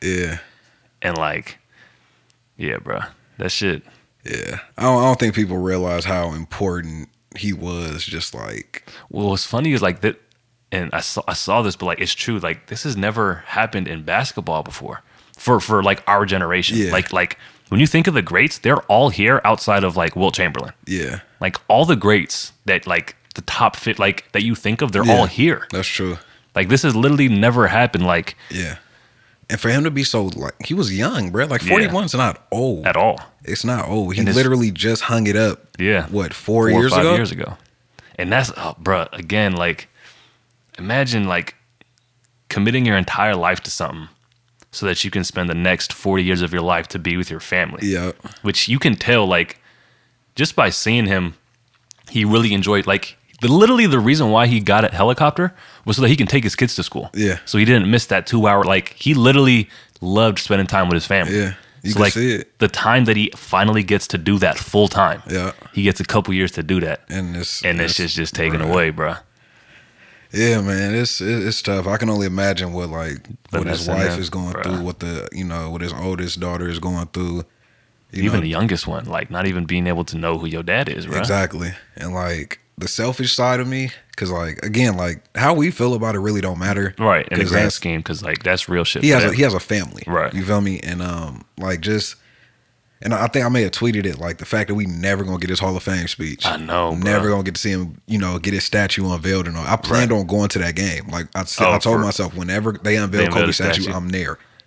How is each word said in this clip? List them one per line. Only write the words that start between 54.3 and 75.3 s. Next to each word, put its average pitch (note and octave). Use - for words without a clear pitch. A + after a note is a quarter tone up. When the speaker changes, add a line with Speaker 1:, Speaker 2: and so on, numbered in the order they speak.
Speaker 2:
why A#2
he A#2+
got G2+
a G#2+
helicopter D3
was A2
so C3
that A#2+
he C#3
can B2+
take C3+
his G#2
kids B2
to F#2
school. -
Speaker 1:
Yeah. G2
Speaker 2:
So -
he G#2
didn't A2+
miss A#2
that F#2+
two A2
hour, G2+
like, F#2+
he -
literally C3
loved G2+
spending G2
time F#2+
with F2
his E2
family. F#2+
Speaker 1:
Yeah. G2
You G2
Speaker 2:
So, -
Speaker 1:
can G2+
Speaker 2:
like, G2+
Speaker 1:
see B2
it. -
Speaker 2:
the A2
time A#2+
that A2
he G#2
finally G#2+
gets G2
to -
do F2+
that E2+
full G#2
time, F#2
Speaker 1:
Yeah. F2+
Speaker 2:
he G2
gets G2
a -
couple G2
years F#2
to E2
do F#2
that. D#2+
Speaker 1:
And F2
it's, -
Speaker 2:
And F2
it's E2
Speaker 1:
it's -
Speaker 2:
just, E2+
just E2
taken D#2+
Speaker 1:
right. D#2+
Speaker 2:
away, E2+
bruh. D#2+
Speaker 1:
Yeah, A2+
man, G2
it's, A#2
it, G#2
it's -
tough. G2
I G2+
can A2+
only G2+
imagine F#2
what, F2
like, D#2+
what E2+
his E2+
Speaker 2:
Vanessa E2+
and F#2+
Speaker 1:
wife F#2+
Speaker 2:
them, F2
Speaker 1:
is F2+
going F2+
Speaker 2:
bruh. -
Speaker 1:
through, F#2
what F2
the, E2+